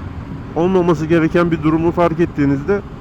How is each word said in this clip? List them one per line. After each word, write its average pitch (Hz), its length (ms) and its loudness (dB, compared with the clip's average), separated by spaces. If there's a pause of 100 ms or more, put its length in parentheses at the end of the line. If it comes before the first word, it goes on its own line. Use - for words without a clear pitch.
(560)
olmaması 175 500 2
gereken 165 460 2
bir 156 120 -4
durumu 160 280 2
fark 165 280 0
ettiğinizde 147 640 0 (200)